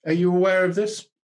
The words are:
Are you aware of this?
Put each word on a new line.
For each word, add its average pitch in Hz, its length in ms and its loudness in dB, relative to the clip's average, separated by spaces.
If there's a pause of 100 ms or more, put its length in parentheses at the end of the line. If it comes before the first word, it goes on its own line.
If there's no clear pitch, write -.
Are 160 60 -2
you 180 220 0
aware 185 300 2
of 180 100 -2
this? 208 320 -4 (340)